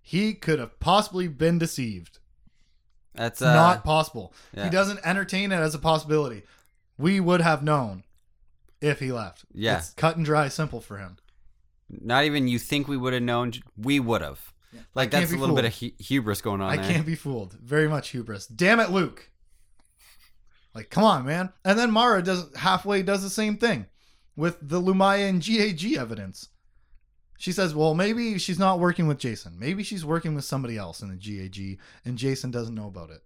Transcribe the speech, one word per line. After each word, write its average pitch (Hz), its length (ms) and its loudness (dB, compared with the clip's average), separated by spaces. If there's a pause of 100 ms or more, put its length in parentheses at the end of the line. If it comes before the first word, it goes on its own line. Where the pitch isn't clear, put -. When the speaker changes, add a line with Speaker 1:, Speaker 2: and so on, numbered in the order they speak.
Speaker 1:
he 208 320 0
could 156 260 0
have - 200 -12
possibly 185 480 2
been 160 300 2
deceived. 117 600 -6 (960)
Speaker 2:
That's, 117 200 -6
Speaker 1:
It's - 60 -8
not 160 360 8
Speaker 2:
uh, - 40 -10
Speaker 1:
possible. 151 520 -2 (200)
He 101 80 -12
Speaker 2:
yeah. 175 80 -2
Speaker 1:
doesn't 196 360 0
entertain 190 460 -2
it 185 60 0
as 156 160 0
a 151 60 -8
possibility. 151 640 0 (540)
We 190 220 2
would 175 220 4
have 156 220 2
known 123 400 -2 (760)
if 143 180 0
he 131 120 -4
left. 107 420 -8
Speaker 2:
Yeah. 104 240 0
Speaker 1:
It's 80 140 -8
cut 160 260 0
and 160 80 0
dry, 151 240 2
simple 131 320 -6
for 104 160 -14
him. 95 200 -16 (720)
Speaker 2:
Not 131 360 0
even 143 220 0
"you 120 120 0
think 143 280 -2
we 139 100 -4
would 127 160 -2
have 123 100 -2
known," 120 280 0
j-, 120 100 -12 (160)
we 139 220 2
would 113 220 0
have. 71 300 -12 (200)
Speaker 1:
Yeah. 120 80 -20 (160)
Speaker 2:
Like, 131 140 0
Speaker 1:
I - 20 -2
can't 147 100 4
Speaker 2:
that's 165 100 0
Speaker 1:
be 170 60 -2
Speaker 2:
a - 40 -2
little 170 140 2
bit 117 160 2
Speaker 1:
fooled. 117 220 -10
Speaker 2:
of - 60 -20
hu-, - 40 -16
hubris 107 380 -2
going 101 200 -2
on 95 100 -2
Speaker 1:
I 95 60 0
Speaker 2:
there. 95 140 -2
Speaker 1:
can't 156 140 0
be 165 100 -2
fooled. 110 380 -8
Very 151 340 0
much 151 220 -2
hubris. 117 380 -10
Damn 185 320 4
it, 196 100 2
Luke. 180 400 -2 (1400)
Like, 110 160 -16
come 196 140 4
on, 160 220 6
man. 180 280 -4 (100)
And 202 140 4
then 233 140 4
Mara 214 320 4
does, 180 320 -2
halfway 190 480 0
does 196 180 0
the 190 80 -8
same 214 280 -2
thing 165 280 0 (500)
with 170 220 -2 (100)
the 170 140 -2
Lumaya 196 480 4
and 180 120 2
G 214 180 0
A 208 140 2
G 208 240 -2
evidence. 104 520 -10 (880)
She - 140 -6
says, 170 240 0
"Well, 156 180 4
maybe 214 460 0
she's 170 200 -4
not 190 200 4
working 175 280 2
with 143 120 0
Jason. 90 400 -8
Maybe 185 240 -4
she's 185 220 -8
working 160 280 -2
with 143 120 -6
somebody 123 320 -4
else 90 240 -10
in 98 80 -10
the 95 80 -10
G 98 280 -10
A 95 40 -10
G, 98 280 -10 (280)
and 123 120 -6
Jason 135 340 -4
doesn't 117 240 -6
know 104 120 -10
about 90 240 -14
it." 78 140 -20